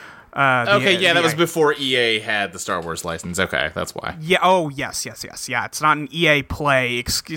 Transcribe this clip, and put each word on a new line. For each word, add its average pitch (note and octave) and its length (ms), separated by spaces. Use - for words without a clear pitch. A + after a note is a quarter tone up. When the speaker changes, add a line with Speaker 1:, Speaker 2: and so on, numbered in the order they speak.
Speaker 1:
uh, C3 340
the, G3 100
Speaker 2:
Okay, G3 220
yeah, F3+ 160
Speaker 1:
the F3 60
Speaker 2:
that F3 40
was D#3 120
before D#3+ 420
E C3+ 180
A A#2 240
had G#2 320
the F#2+ 60
Star F2+ 240
Wars E2 240
license. E2+ 320
Okay, D#2 380
that's F2 180
why. - 260
Speaker 1:
Yeah, F3 220
oh, F3 280
yes, C3+ 360
yes, A2 180
yes, - 240
yeah. A#2+ 180
It's - 180
not D3+ 140
an D3 140
E E3 140
A D3 160
Play, C3 560
ex-, - 400